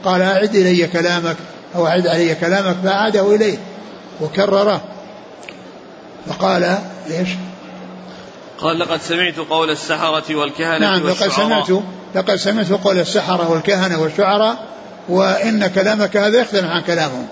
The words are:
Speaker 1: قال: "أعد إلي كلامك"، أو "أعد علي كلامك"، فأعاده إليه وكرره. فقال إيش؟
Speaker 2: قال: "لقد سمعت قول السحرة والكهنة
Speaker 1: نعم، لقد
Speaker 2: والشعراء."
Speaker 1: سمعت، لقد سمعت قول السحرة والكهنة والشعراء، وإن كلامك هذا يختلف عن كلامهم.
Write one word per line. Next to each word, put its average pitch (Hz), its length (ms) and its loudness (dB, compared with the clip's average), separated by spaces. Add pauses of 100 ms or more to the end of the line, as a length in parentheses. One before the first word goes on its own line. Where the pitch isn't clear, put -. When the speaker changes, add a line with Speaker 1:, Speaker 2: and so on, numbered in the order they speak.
Speaker 1:
قال: 185 160 4
"أعد 196 340 2
إلي 180 320 6
كلامك"، 170 480 0 (400)
أو 170 120 2
"أعد 180 200 2
علي 165 280 2
كلامك"، 180 480 0
فأعاده 202 520 2
إليه 208 220 2 (640)
وكرره. 196 600 2 (1500)
فقال 185 500 0 (340)
إيش؟ 180 180 -2 (1300)
Speaker 2:
قال: 160 200 0
"لقد 165 220 -2
سمعت 170 360 0
قول 160 320 2
السحرة 156 680 -2
والكهنة 160 420 0
Speaker 1:
نعم، 185 300 2
لقد 185 140 0
Speaker 2:
والشعراء." 190 440 2
Speaker 1:
سمعت، 185 180 2 (320)
لقد 190 200 2
سمعت 196 360 0
قول 190 280 2
السحرة 175 520 0
والكهنة 170 500 2
والشعراء، 202 560 2 (520)
وإن 196 580 2
كلامك 202 500 2
هذا 214 220 4
يختلف 202 260 0
عن 165 160 -2
كلامهم. 143 500 -2